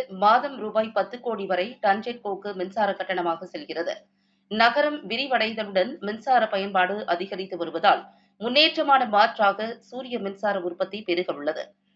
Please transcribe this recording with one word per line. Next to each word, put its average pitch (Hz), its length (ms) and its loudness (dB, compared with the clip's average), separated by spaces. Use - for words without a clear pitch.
மாதம் 254 400 4
ரூபாய் 220 340 -2
பத்து 196 280 -2
கோடி 202 260 -4
வரை 180 140 0
டான்ஜெட்கோக்கு 208 760 -2
மின்சார 196 300 0
கட்டணமாக 180 540 -4
செல்கிறது. 160 420 -6
நகரம் 294 380 4
விரிவடைந்தவுடன் 220 800 0
மின்சார 226 340 2
பயன்பாடு 196 460 0
அதிகரித்து 190 480 -8
வருவதால் 160 420 2
முன்னேற்றமான 285 600 4
மாற்றாக 214 520 4
சூரிய 247 260 -8
மின்சார 196 280 -2
உற்பத்தி 190 400 -6
பெருக 175 200 0
உள்ளது. 147 260 -4